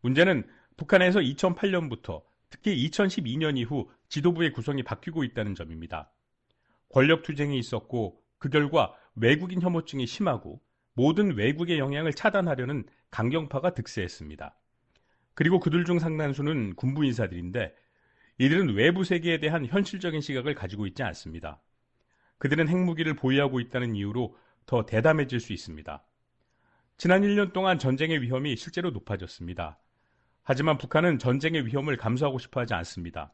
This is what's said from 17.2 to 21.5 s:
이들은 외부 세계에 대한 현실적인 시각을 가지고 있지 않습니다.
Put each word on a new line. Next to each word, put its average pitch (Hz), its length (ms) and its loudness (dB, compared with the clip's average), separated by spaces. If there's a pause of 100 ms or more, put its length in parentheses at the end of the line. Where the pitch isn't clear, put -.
이들은 143 380 4
외부 175 280 4
세계에 170 360 0
대한 151 260 -2
현실적인 175 560 -2
시각을 139 320 -4
가지고 104 320 -6
있지 95 160 -8
않습니다. 80 580 -10 (760)